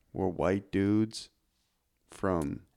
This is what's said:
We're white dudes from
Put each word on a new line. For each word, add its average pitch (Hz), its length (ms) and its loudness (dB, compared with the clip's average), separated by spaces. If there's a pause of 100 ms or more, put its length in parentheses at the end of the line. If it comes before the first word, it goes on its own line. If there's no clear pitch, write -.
(120)
We're 95 160 -2
white 92 420 0
dudes 104 600 0 (800)
from 85 520 -2 (140)